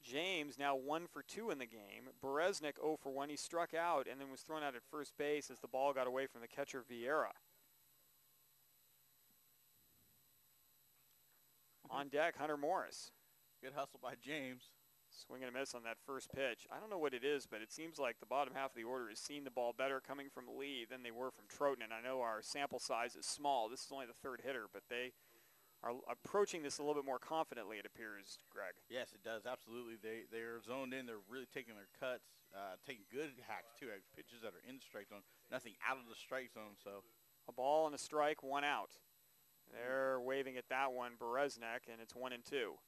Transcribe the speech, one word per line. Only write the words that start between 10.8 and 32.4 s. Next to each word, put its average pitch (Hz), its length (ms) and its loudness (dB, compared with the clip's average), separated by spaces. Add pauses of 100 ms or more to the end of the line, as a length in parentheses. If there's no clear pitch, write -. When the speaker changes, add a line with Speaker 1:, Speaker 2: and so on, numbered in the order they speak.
Speaker 1:
On 139 180 0
deck, 151 300 6
Hunter 151 180 2
Morris. 147 560 0 (500)
Speaker 2:
Good 131 120 -8
hustle 139 280 -4
by 127 180 -4
James. 127 500 -4 (400)
Speaker 1:
Swing - 340 -10
and 123 100 -6
a 127 40 0
miss 135 160 0
on 120 100 -8
that 113 200 -2
first 135 300 -6
pitch. 131 400 0
I 143 60 -6
don't 220 100 -10
know 196 80 -2
what 143 160 4
it 117 80 -2
is, 139 240 2
but 110 160 -6
it 113 80 -10
seems 160 280 -8
like 123 200 2
the - 80 -12
bottom 131 280 2
half 135 160 0
of - 60 -12
the 117 80 -4
order 123 240 -2
has 110 120 -8
seen 147 240 -6
the 131 60 -4
ball 120 260 2
better 131 240 2
coming 139 280 -6
from 131 160 -10 (140)
Lee 135 320 -4
than 127 140 -10
they 117 80 -4
were 123 180 -2
from 101 160 -16
Troten. 135 380 4
And 110 100 -6
I 113 80 -6
know 131 180 0
our 110 220 2
sample 139 380 0
size 120 340 2
is - 100 -10
small. 139 440 4
This 127 160 -6
is - 80 -10
only 135 140 -4
the 117 60 -10 (100)
third 127 220 -4
hitter, 123 280 0
but 101 180 -8
they 123 220 0 (720)
are 117 80 2 (180)
approaching 190 540 2
this 139 140 -2
a 151 40 -2
little 147 120 4
bit 143 100 2
more 131 160 2
confidently, 120 560 0
it 101 80 -6
appears, 104 540 -10 (120)
Greg. 98 220 -6 (160)
Speaker 2:
Yes, 120 260 -4
it 104 80 -20
does. 110 220 -4
Absolutely. 117 580 -6
They, 110 200 -4 (100)
they're 117 340 -4
zoned 127 280 -2
in. 131 100 -4
They're 113 240 -6
really 123 240 -6
taking 117 220 -6
their 101 260 -16
cuts, 127 240 -2 (320)